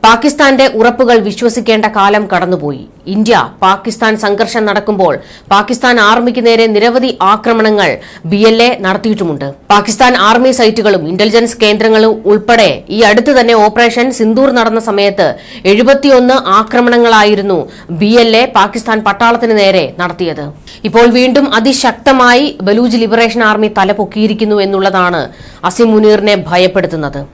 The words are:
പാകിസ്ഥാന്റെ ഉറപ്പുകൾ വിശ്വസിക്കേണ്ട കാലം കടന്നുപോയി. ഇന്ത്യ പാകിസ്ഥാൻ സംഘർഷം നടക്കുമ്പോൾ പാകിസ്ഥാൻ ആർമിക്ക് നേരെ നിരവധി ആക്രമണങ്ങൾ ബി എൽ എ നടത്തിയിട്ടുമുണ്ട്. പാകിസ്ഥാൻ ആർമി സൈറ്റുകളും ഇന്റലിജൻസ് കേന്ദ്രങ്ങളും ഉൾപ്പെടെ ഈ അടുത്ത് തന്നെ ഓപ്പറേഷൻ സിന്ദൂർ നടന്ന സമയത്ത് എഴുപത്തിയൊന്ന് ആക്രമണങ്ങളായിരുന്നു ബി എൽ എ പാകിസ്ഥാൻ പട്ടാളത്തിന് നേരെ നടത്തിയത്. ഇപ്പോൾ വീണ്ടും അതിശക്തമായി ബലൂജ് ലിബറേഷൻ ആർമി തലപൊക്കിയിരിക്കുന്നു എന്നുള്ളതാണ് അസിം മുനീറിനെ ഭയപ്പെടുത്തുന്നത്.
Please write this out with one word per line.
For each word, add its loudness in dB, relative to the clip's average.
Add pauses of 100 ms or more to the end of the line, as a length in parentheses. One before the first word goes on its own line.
പാകിസ്ഥാന്റെ 2 (140)
ഉറപ്പുകൾ 2 (100)
വിശ്വസിക്കേണ്ട -2 (120)
കാലം 2
കടന്നുപോയി. -4 (320)
ഇന്ത്യ 0 (280)
പാകിസ്ഥാൻ -2 (100)
സംഘർഷം -2
നടക്കുമ്പോൾ -2 (380)
പാകിസ്ഥാൻ 0 (140)
ആർമിക്ക് 0
നേരെ 2
നിരവധി 0 (220)
ആക്രമണങ്ങൾ 0 (420)
ബി 0 (100)
എൽ 0 (100)
എ - (180)
നടത്തിയിട്ടുമുണ്ട്. -4 (260)
പാകിസ്ഥാൻ 2 (140)
ആർമി 2
സൈറ്റുകളും 0
ഇന്റലിജൻസ് 0
കേന്ദ്രങ്ങളും 2 (180)
ഉൾപ്പെടെ 2 (280)
ഈ -4 (100)
അടുത്ത് 0
തന്നെ 2 (120)
ഓപ്പറേഷൻ 0 (120)
സിന്ദൂർ 2
നടന്ന -2
സമയത്ത് 0 (440)
എഴുപത്തിയൊന്ന് 2 (240)
ആക്രമണങ്ങളായിരുന്നു 0 (420)
ബി 0 (120)
എൽ 0 (100)
എ 2 (140)
പാകിസ്ഥാൻ -2
പട്ടാളത്തിന് 0
നേരെ 2 (160)
നടത്തിയത്. -6 (440)
ഇപ്പോൾ 4 (100)
വീണ്ടും 2 (120)
അതിശക്തമായി 0 (220)
ബലൂജ് 0
ലിബറേഷൻ 0
ആർമി -2
തലപൊക്കിയിരിക്കുന്നു -2
എന്നുള്ളതാണ് -2 (480)
അസിം 2
മുനീറിനെ 2 (120)
ഭയപ്പെടുത്തുന്നത്. -2 (120)